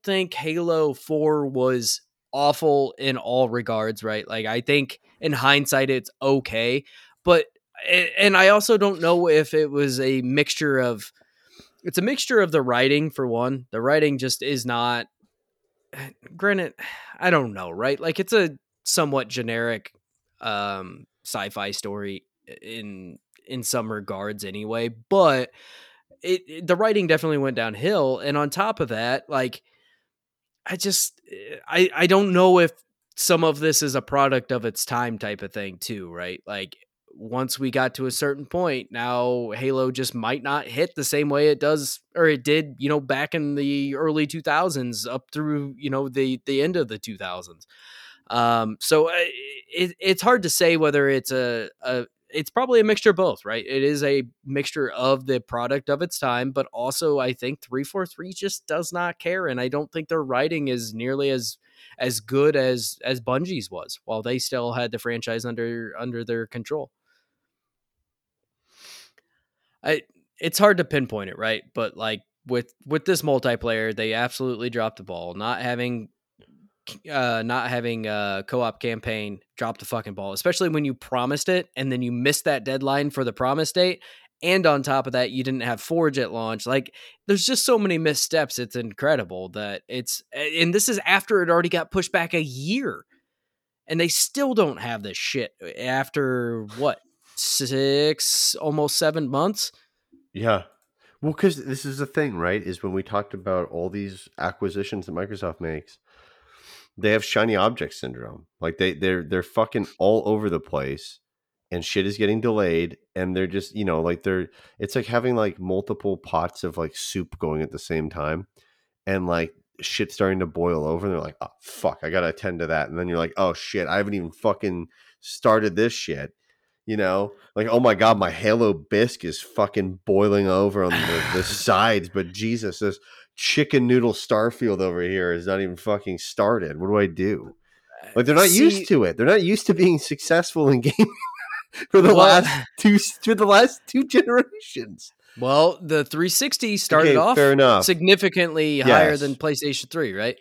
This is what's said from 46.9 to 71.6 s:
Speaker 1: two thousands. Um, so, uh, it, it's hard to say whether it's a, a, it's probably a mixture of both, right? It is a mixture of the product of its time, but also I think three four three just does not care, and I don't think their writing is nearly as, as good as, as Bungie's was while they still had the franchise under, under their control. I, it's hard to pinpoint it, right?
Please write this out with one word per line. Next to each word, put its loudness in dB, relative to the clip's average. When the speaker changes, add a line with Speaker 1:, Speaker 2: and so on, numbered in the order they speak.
Speaker 1:
two -12
thousands. -12
Um, 2
so, 4
uh, -4
it, -2
it's 0
hard 4
to -2
say 4
whether 4
it's 0
a, -2
a, -2
it's -6
probably 4
a 8
mixture 4
of 6
both, 0
right? -6
It 0
is 2
a 2
mixture -4
of 2
the 0
product -4
of -2
its -6
time, -2
but -2
also -2
I 0
think -8
three -6
four -6
three -14
just -8
does -4
not -4
care, -4
and -4
I -2
don't -4
think -8
their -2
writing 0
is -4
nearly -2
as, -4
as -4
good 2
as, -2
as -4
Bungie's -4
was -12
while -6
they -2
still -4
had -4
the -6
franchise -6
under, -6
under -8
their -4
control. -10
I, 0
it's -2
hard 6
to 2
pinpoint -4
it, -14
right? -2